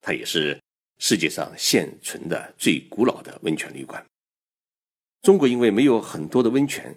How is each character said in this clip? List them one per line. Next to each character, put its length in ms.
它 100
也 100
是 380
世 180
界 140
上 260
现 460
存 260
的 300
最 200
古 160
老 160
的 200
温 140
泉 160
旅 140
馆。 180
中 160
国 100
因 120
为 100
没 140
有 140
很 300
多 140
的 80
温 180
泉 280